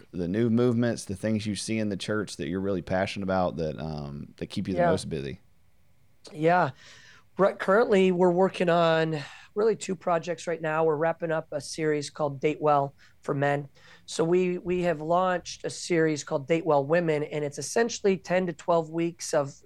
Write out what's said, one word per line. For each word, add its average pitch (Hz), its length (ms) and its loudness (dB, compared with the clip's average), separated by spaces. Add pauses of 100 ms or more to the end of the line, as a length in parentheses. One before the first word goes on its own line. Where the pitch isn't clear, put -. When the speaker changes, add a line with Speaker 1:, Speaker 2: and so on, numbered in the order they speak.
(120)
Speaker 1:
the 87 160 -4
new 110 240 0
movements, 120 540 2
the 98 100 -8
things 107 320 -2
you 101 80 -4
see 113 240 -4
in 107 100 -2
the 98 80 -4
church 107 400 -6
that 71 100 -6
you're 90 120 -4
really 95 240 -2
passionate 98 400 -2
about 92 340 -2
that, 78 220 -4
um, 73 580 -8
that 85 100 -8
keep 98 200 -6
you 92 80 -2
the 87 60 2
Speaker 2:
Yeah. 170 100 4
Speaker 1:
most - 180 -2
busy? 69 300 -6 (920)
Speaker 2:
Yeah. 165 380 2 (680)
Right, 196 200 2
currently, 190 540 4
we're 180 180 4
working 180 400 2
on 160 500 4 (360)
really 208 200 2
two - 200 -6
projects 170 500 -2
right 165 160 -4
now. 160 220 0
We're 160 120 4
wrapping 165 360 0
up 160 200 -2
a 151 80 -4
series 151 520 -2
called 143 280 -4
Date 156 220 0
Well 143 320 2 (280)
for 156 120 -4
Men. 143 340 0 (380)
So - 180 -4
we, 180 360 2
we 180 240 -2
have 165 180 0
launched 175 640 -2
a 170 40 -4
series 160 540 0
called 147 240 -4
Date 165 180 0
Well 143 200 4
Women, 156 380 2
and 151 200 -6
it's 147 140 -6
essentially 202 600 0
ten 185 300 -2
to 175 60 -6
twelve 170 360 0
weeks 170 440 -4
of 143 200 0 (120)